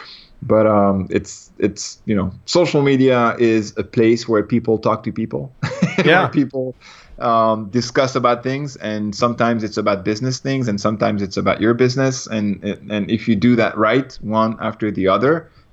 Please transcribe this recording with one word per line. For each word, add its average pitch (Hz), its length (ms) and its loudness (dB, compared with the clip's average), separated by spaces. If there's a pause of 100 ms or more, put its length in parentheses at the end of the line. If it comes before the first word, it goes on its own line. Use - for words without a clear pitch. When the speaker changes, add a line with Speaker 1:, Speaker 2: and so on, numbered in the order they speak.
(420)
Speaker 1:
But, 110 240 4
um, 101 440 2
it's, - 480 -6
it's, - 480 -4
you 110 100 0
know, 92 160 -2 (140)
social 165 340 2
media 131 580 4
is 113 380 2
a 104 80 -4
place 113 420 2
where 107 160 2
people 113 360 0
talk 110 240 0
to 113 100 -6
people, 131 460 -8
<laughs> - 460 -2
Speaker 2:
Yeah. 175 180 4
Speaker 1:
where 143 60 0
people, 131 460 -2 (440)
um, 110 500 2
discuss 123 480 0
about 120 260 0
things. 135 340 -6
And 107 380 -6
sometimes 117 480 0
it's 107 140 -6
about 104 280 0
business 110 340 -2
things, 135 300 -4
and 101 120 -2
sometimes 107 400 0
it's 95 160 -6
about 95 240 0
your 117 140 4
business. 127 540 0
And, 104 360 -4
and 101 460 -6
if 110 180 -2
you 110 80 2
do 120 200 2
that 110 200 0
right, 113 340 2 (120)
one 110 360 0
after 107 320 -4
the 95 180 0
other, 135 420 2 (220)